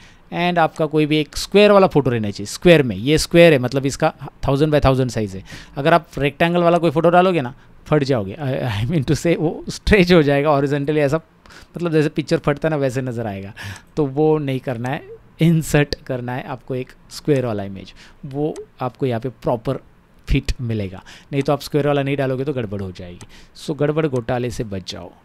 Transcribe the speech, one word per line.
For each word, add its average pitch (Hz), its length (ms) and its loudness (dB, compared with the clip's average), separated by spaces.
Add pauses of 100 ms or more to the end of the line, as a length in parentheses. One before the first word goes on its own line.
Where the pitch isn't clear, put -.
(340)
and 175 240 -2
आपका 160 280 0
कोई 151 200 2
भी 147 120 0
एक 151 200 -4
स्क्वायर 208 340 4
वाला 190 160 6
फोटो 143 220 2
रहना 113 220 -2
चाहिए। 101 140 -10
स्क्वायर 160 380 4
में, 113 120 -2
ये 127 220 0
स्क्वायर 170 360 6
है, 135 60 4
मतलब 127 260 -2
इसका 151 280 -2 (340)
थाउजेंड 139 260 2
by 147 120 2
थाउजेंड 131 260 2
साइज 104 240 -6
है। 90 80 -14 (340)
अगर 147 160 2
आप 165 140 2 (100)
रेक्टेंगल 170 460 0
वाला 170 140 4
कोई 165 140 2
फोटो 160 180 4
डालोगे 175 320 4
ना, 123 120 -6 (340)
फट 151 160 2
जाओगे, 117 320 -2
I, 127 500 -4
I 120 60 -4
mean 156 180 0
to 156 160 0
say, 170 120 2
वो 190 320 -4
स्ट्रेच 185 440 2
हो 170 100 6
जाएगा 143 260 2
horizontally 143 480 0
ऐसा, 151 240 0 (540)
मतलब 170 160 -4
जैसे 156 180 2
पिक्चर 160 280 -2
फटता 147 300 -2
है - 20 2
ना, 156 80 -2
वैसे 135 240 -2
नज़र 117 260 -6
आएगा। 98 260 -10 (440)
तो 156 80 0
वो 151 320 2
नहीं 135 220 -4
करना 123 300 -6
है, 147 140 -6 (380)
इंसर्ट 156 540 2 (120)
करना 123 260 -6
है 131 140 -8
आपको - 280 -10
एक 127 160 -8 (200)
स्क्वायर 135 340 0
वाला 104 180 -4
इमेज, 95 300 -14 (320)
वो 147 280 -6 (280)
आपको 127 240 -6
यहाँ 117 160 -2
पे 131 80 -6
प्रॉपर 131 500 -4 (480)
फिट - 240 0 (100)
मिलेगा। 104 400 -6 (300)
नहीं 139 120 -2
तो 147 100 0
आप 135 80 -2
स्क्वायर 143 260 -2
वाला 143 160 0
नहीं 139 140 -2
डालोगे 131 260 -2
तो 143 100 -4
गड़बड़ 104 280 -6
हो 95 100 -8
जाएगी। 90 360 -16 (300)
So - 220 -8
गड़बड़ 151 280 0
घोटाले 123 420 -2
से 123 140 -6
बच 98 280 -10
जाओ। 90 200 -14 (140)